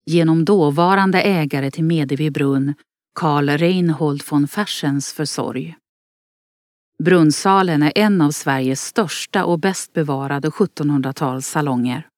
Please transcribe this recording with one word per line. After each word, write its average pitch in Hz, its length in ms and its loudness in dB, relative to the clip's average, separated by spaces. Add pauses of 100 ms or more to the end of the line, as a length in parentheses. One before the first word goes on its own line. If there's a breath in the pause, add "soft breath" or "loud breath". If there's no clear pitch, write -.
genom 165 380 4
dåvarande 185 800 4
ägare 147 480 0
till 160 140 -4
Medevi 151 460 0
brunn, 139 440 0 (400 soft breath)
Carl 143 340 0
Reinhold 160 840 0
von 147 180 2
Fersens 143 640 -4
försorg. 147 640 -6 (1300)
Brunnsalen 175 800 4
är 147 120 2
en 208 260 2
av 147 100 2
Sveriges 135 540 -4
största - 600 -4
och 170 140 0
bäst 190 340 -4
bevarade 143 580 -4
sjuttonhundratalssalonger. 135 1700 -2